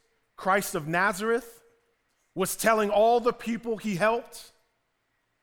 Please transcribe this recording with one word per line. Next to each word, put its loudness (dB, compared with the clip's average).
Christ 0
of -4
Nazareth, -2
was -2
telling 2
all 4
the 0
people -6
he -6
helped -2